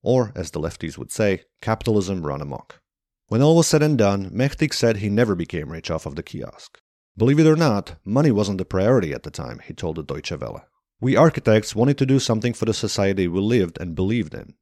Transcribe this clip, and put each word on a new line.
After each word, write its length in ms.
Or, 320
as 160
the 100
lefties 380
would 120
say, 340
capitalism 640
run 160
amok. 400
When 120
all 160
was 100
said 160
and 140
done, 320
Mehtig 460
said 240
he 100
never 260
became 380
rich 180
off 140
of 100
the 80
kiosk. 560
"Believe 220
it 80
or 100
not, 380
money 260
wasn't 280
the 80
priority 480
at 80
the 80
time," 360
he 60
told 240
the 60
Deutsche 300
Welle. 340
"We 160
architects 580
wanted 220
to 160
do 60
something 340
for 140
the 80
society 540
we 120
lived 400
and 140
believed 400
in 280